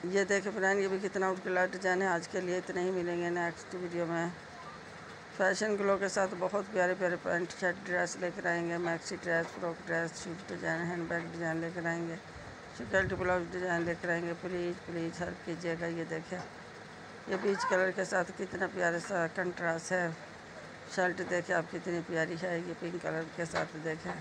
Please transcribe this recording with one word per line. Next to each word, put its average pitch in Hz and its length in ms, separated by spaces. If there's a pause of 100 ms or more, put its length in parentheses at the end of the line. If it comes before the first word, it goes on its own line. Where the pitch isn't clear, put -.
(140)
ये 196 100
देखिए 196 280
फ्रेंड, 196 280
ये 196 80
भी 190 120
कितना 190 260
आउटक्लास 185 440
डिज़ाइन 185 320
है। 190 60
आज 170 180
के 185 140
लिए 180 180
इतने 185 240
ही, 180 100
मिलेंगे 175 380 (120)
next 170 320
video 175 320
में 170 260 (1040)
फैशन 196 380
ग्लो 196 220
के 190 100
साथ। 190 320
बहुत 190 320
प्यारे 185 220
प्यारे 185 280
पैंट 175 380
शर्ट 180 160 (100)
ड्रेस 180 340
लेकर 180 280
आएंगे, 170 300
मैक्सी 170 440
ड्रेस, 165 320
फ्रॉक 170 220 (100)
ड्रेस, 165 260 (100)
शूट 170 260
डिज़ाइन, 165 400
हैंडबैग 170 340 (100)
डिज़ाइन 165 280
लेकर 165 260
आएंगे, 165 300 (600)
स्कर्ट 190 420
ब्लाउज 180 340
डिज़ाइन 180 320
लेकर 170 260
आएंगे। 170 220 (100)
प्लीज, 175 320 (120)
प्लीज 165 340
हेल्प 175 260
कीजिएगा। 170 400
ये 165 180
देखें, 165 320 (960)
ये 190 60
पीच 196 340
कलर 185 200
के 185 140
साथ 180 340
कितना 185 360
प्यारा 170 260
सा 175 260 (100)
कंट्रास्ट 175 560
है। 180 180 (840)
शर्ट 180 320
देखें 180 260
आप 165 160
कितनी 175 300 (100)
प्यारी 165 260
है। 175 200 (120)
ये 170 120
पिंक 175 220
कलर 160 240 (100)
के 170 100
साथ 165 280 (100)
देखें। 165 360